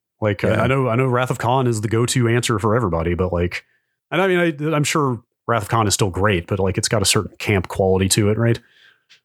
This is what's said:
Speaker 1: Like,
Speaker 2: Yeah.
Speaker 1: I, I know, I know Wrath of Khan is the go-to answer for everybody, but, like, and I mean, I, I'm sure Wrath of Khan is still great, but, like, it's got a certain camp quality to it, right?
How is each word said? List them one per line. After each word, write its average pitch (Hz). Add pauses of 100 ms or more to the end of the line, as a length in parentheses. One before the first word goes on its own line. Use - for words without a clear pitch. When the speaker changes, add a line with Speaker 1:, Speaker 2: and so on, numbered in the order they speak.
(220)
Speaker 1:
Like, 104
Speaker 2:
Yeah. 107
Speaker 1:
I, -
I -
know, 131
I 113
know 131
Wrath 123
of 127
Khan 127
is 113
the 110
go-to 117
answer 117
for 107
everybody, 87
but, 87
like, 87 (460)
and 156
I 196
mean, 180
I, 160
I'm 151
sure 135 (240)
Wrath 113
of -
Khan 113
is 98
still 110
great, 90
but, 101
like, 95
it's 104
got 107
a -
certain -
camp 98
quality 95
to 104
it, 110
right? 117 (680)